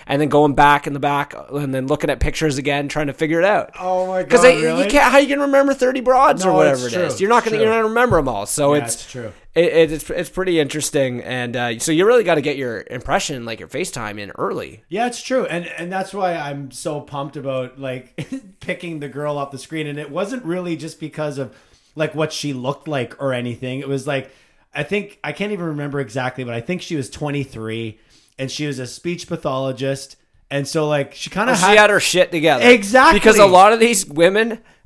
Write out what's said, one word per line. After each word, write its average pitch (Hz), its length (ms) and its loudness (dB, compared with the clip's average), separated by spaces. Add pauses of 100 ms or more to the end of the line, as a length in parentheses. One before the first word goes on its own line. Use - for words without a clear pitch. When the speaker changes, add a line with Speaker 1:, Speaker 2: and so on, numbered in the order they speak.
Speaker 1:
and 139 120 0
then 147 120 0
going 147 240 4
back 147 320 4
in 147 80 -6
the 143 40 -6
back 143 360 -2 (180)
and 139 220 -4
then 131 140 -4
looking 147 200 0
at 139 120 -2
pictures 151 360 0
again, 143 320 -2
trying 147 200 -4
to 135 40 -4
figure 160 260 0
it 170 60 4
out. 190 340 0
Speaker 2:
Oh 185 280 -2
my 185 160 -2
Speaker 1:
'Cause 170 180 4
Speaker 2:
God, 175 60 8
Speaker 1:
they, - 160 6
Speaker 2:
really? - 220 0
Speaker 1:
you 302 60 -2
can't, 269 220 4
how 277 60 6
you 285 100 4
gonna 285 180 0
remember 277 280 4
thirty 254 260 0
broads 254 420 4
or 190 100 2
Speaker 2:
No, - 20 4
Speaker 1:
whatever 139 320 4
Speaker 2:
it's 120 100 -4
Speaker 1:
it - 60 -2
is? 160 160 -4
Speaker 2:
true. - 20 -6
Speaker 1:
You're 196 80 2
not 233 160 4
gonna, 220 140 -2
Speaker 2:
True. 220 80 2
Speaker 1:
you're 220 80 2
not 226 80 0
gonna 220 60 0
remember 226 280 2
'em 147 120 0
all. 104 180 -6
So 143 260 0
Speaker 2:
Yeah, 147 120 0
Speaker 1:
it's, 117 100 -6
Speaker 2:
it's - 180 -14
true. 113 180 -12 (220)
Speaker 1:
It, 165 120 4
it, 156 280 4
it's, 156 180 -8
it's 165 200 -6
pretty 185 300 0
interesting, 135 600 -2
and, 123 340 -8
uh, 120 240 -4
so 165 100 -2
you 165 160 4
really 240 160 6
gotta 165 180 2
get 143 160 -2
your 120 320 -6
impression, 127 560 -6
like, 113 140 -8
your 82 100 -16
FaceTime 110 520 -8
in 98 180 -12
early. 107 500 -8
Speaker 2:
Yeah, 220 200 -4
it's 240 120 -10
true, 254 240 -2
and, 170 220 -6
and 160 260 -12
that's 190 220 -6
why 185 200 -2
I'm 143 360 -8
so 147 300 -8
pumped 147 360 -10
about, 131 440 -6
like, 131 480 -10 (220)
<laughs> - 100 -20
picking 175 400 -10
the 143 80 -10
girl 143 300 -6
off 139 120 -6
the 135 80 -14
screen, 156 300 -8
and 147 100 -10
it 147 100 -12
wasn't 202 360 -6
really 175 320 -6
just 156 240 -12
because 151 380 -8
of, 127 140 -8 (440)
like, 156 180 -4
what 151 180 -2
she 147 200 -6
looked 127 340 -8
like 139 340 -6
or 139 120 -2
anything. 123 480 -6
It 135 80 -10
was, 139 180 -6
like, 135 240 -6 (420)
I 147 120 -6
think, 202 400 -8
I 147 80 -6
can't 196 180 -6
even 175 160 -6
remember 143 320 -6
exactly, 127 460 -6
but 120 100 -8
I 117 60 -6
think 180 200 -6
she - 140 -10
was 135 160 -6
twenty-three, 113 880 -8 (400)
and 131 140 -8
she 151 160 -6
was 131 100 -8
a 127 80 -8
speech 170 400 -10
pathologist, 135 880 -6 (340)
and 139 200 -4
so, 156 180 -2
like, 143 280 -2
she - 140 -12
kinda 226 260 0
Speaker 1:
Oh, - 20 2
Speaker 2:
had 185 160 4
Speaker 1:
she 214 40 8
had 214 140 8
her 196 80 4
shit 175 320 2
together. 156 400 4
Speaker 2:
Exactly. 254 480 6
Speaker 1:
Because 220 200 6
a 202 80 10
lot 190 260 8
of 226 80 2
these 233 260 2
women 190 540 2 (260)